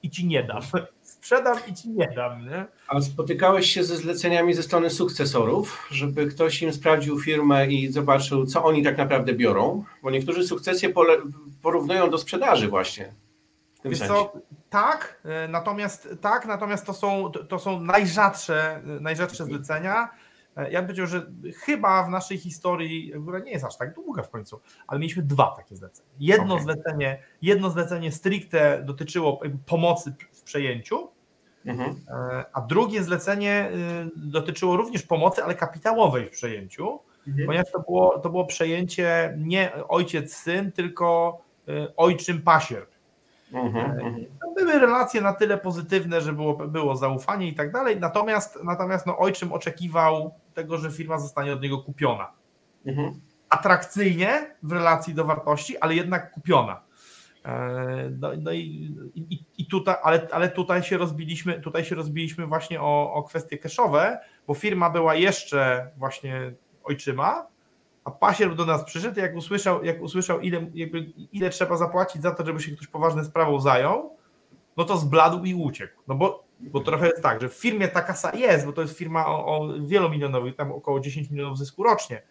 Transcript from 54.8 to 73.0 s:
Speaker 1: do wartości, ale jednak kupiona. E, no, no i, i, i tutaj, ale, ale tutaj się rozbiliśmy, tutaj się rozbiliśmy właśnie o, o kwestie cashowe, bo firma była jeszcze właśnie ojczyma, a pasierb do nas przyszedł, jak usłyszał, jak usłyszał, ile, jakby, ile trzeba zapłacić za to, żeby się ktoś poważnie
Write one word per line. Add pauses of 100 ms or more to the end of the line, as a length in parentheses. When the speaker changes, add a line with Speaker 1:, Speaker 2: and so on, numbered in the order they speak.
Speaker 1:
do
wartości,
ale
jednak
kupiona. (640)
E, (100)
no, (120)
no
i, (200)
i, (140)
i
tutaj,
ale,
ale
tutaj
się
rozbiliśmy,
tutaj
się
rozbiliśmy
właśnie
o,
o
kwestie
cashowe, (280)
bo
firma
była
jeszcze
właśnie (300)
ojczyma, (560)
a
pasierb
do
nas
przyszedł,
jak
usłyszał,
jak
usłyszał,
ile,
jakby, (320)
ile
trzeba
zapłacić
za
to,
żeby
się
ktoś
poważnie